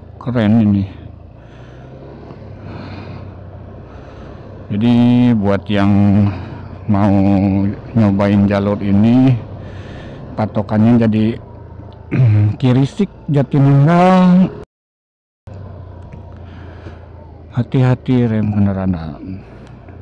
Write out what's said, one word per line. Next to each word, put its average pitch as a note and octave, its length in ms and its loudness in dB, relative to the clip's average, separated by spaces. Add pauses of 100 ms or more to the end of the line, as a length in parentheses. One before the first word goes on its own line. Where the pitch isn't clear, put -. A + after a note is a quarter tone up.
(180)
Keren A#2 460 2
ini. G2 200 2 (4000)
Jadi A#2 220 2 (420)
buat G2 320 0
yang G2+ 240 2 (960)
mau G2+ 240 2 (840)
nyobain G2+ 540 2
jalur G2+ 320 0
ini, A#2 560 4 (960)
patokannya A2 720 0
jadi A2 180 0 (880)
<clears throat> G#2+ 460 2
Kirisik, C3+ 480 0 (180)
Jatinunggal. E3+ 1300 4 (3000)
Hati-hati B2+ 760 0
rem G#2+ 240 -2
kendaraan. F#2+ 400 0 (1080)